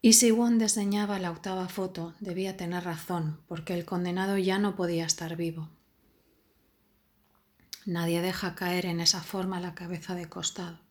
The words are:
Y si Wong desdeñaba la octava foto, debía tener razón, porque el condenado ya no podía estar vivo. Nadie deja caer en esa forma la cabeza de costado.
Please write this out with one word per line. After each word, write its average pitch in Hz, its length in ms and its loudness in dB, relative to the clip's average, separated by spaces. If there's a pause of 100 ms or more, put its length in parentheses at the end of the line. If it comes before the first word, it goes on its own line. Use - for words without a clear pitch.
Y 226 100 10
si 233 180 8
Wong 233 260 6
desdeñaba 208 600 2
la 180 100 -2
octava 185 400 -4
foto, 185 500 -6
debía 190 380 -4
tener 175 260 -4
razón, 160 640 -4
porque 170 280 -6
el 170 100 -4
condenado 185 520 0
ya 190 200 4
no 202 180 2
podía 170 300 0
estar 165 300 -2
vivo. 165 340 -4 (2250)
Nadie 170 360 0
deja 180 340 -2
caer 180 300 -2
en 170 140 -2
esa 170 220 2
forma 190 380 -4
la 175 140 -6
cabeza 175 420 -8
de 175 140 -8
costado. 170 500 -8 (120)